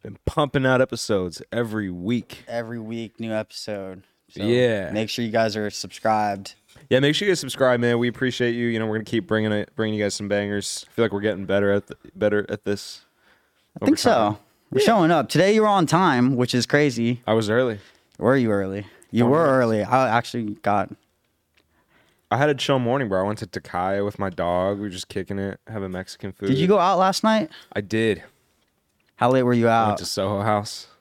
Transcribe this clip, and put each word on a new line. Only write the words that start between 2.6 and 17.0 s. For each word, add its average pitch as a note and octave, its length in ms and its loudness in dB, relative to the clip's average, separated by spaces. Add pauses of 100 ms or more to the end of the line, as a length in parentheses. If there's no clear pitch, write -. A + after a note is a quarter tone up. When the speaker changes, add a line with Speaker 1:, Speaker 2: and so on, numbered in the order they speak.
Speaker 2:
week, A2+ 400 -12
new A2+ 140 -6
episode. G2+ 680 -8 (280)
So F#2+ 120 -10
Speaker 1:
Yeah. A2+ 500 2
Speaker 2:
make G#2+ 180 -4
sure B2 140 -4
you G#2+ 60 -4
guys A2+ 280 0
are G#2 100 -4
subscribed. G2+ 880 -4 (340)
Speaker 1:
Yeah, B2+ 120 4
make C#3+ 140 2
sure G3+ 140 -2
you F#3 40 2
guys D#3+ 80 -2
subscribe, B2+ 400 0
man. A#2+ 180 2
We A#2+ 100 0
appreciate A#2+ 440 -2
you. A#2+ 160 -2
You A2+ 100 -2
know, A2 80 -2
we're G#2+ 80 -4
gonna A2 100 -4
keep G#2+ 220 -2
bringing G#2+ 260 0
it, G#2 240 -2
bringing G#2+ 220 -2
you G#2 40 0
guys G2+ 120 0
some G#2 120 -8
bangers. G2+ 640 -4
I - 60 -20
feel A#2 100 2
like G2+ 80 0
we're G2+ 80 -4
getting G2+ 240 -2
better G2+ 260 2
at G2+ 180 0
the, - 80 -16 (200)
better G#2 320 0
at - 160 -8
this - 400 -6 (720)
Speaker 2:
I - 80 -8
Speaker 1:
over - 20 2
Speaker 2:
think D3+ 120 4
Speaker 1:
time. G#2+ 360 2
Speaker 2:
so. - 40 -10 (340)
We're G4+ 80 2
Speaker 1:
Yeah. G#4 60 4
Speaker 2:
showing G3 240 4
up. C#3+ 180 2
Today F#3 260 4
you A3 80 4
were G#3+ 60 4
on F#3+ 160 4
time, C#3 520 4
which B2 180 0
is A#2+ 100 2
crazy. A#2+ 640 2